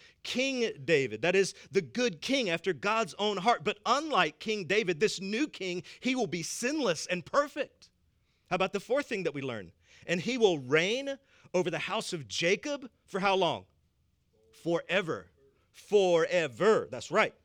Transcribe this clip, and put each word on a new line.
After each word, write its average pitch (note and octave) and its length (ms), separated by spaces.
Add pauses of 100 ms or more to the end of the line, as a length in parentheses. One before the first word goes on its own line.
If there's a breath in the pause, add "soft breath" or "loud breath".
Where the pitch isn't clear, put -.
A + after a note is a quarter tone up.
(240 loud breath)
King B3 480 (120)
David. B2+ 380
That F3+ 140
is F#3+ 200 (160 loud breath)
the F#3 100
good E3+ 400
king B3 280
after E3 240
God's G3 440
own G3+ 200
heart. F#3+ 260
But G#3 220
unlike A#3 540
King G#3+ 260
David, F3+ 340
this F#3+ 220
new G#3+ 260
king, F3+ 360 (180 loud breath)
he B3+ 140
will A#3+ 120
be E3 160
sinless A#3+ 640
and F3+ 180
perfect. - 640 (600)
How F3+ 60
about F#3+ 180
the G3+ 80
fourth C#4 260
thing G3 160
that D3+ 100
we C#3+ 80
learn? A2+ 300 (340 soft breath)
"And F3 140
he A#3 180
will F#3+ 220
reign G3 580 (360 soft breath)
over F3+ 160
the E3 100
house G#3 320
of D3 160
Jacob" A#3+ 640 (140)
for G3 160
how G3 140
long? D3+ 300 (1000)
Forever. D#3+ 680 (400)
Forever. E3+ 1200
That's A#2+ 200
right. F#3 220 (120)